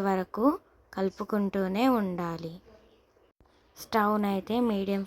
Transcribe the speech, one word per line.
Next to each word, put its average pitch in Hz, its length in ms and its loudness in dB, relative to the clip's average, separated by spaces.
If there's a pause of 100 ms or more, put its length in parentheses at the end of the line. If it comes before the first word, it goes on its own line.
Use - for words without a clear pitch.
వరకు 190 400 0 (500)
కలుపుకుంటూనే 196 880 0 (140)
ఉండాలి. 170 560 -4 (1300)
స్టవ్నైతే 208 760 0 (140)
మీడియం 196 360 -2